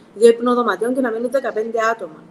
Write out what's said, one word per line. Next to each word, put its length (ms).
δύο 80
υπνοδωματίων 680
και 60
να 100
μείνουν 200
δεκαπέντε 480
άτομα; 280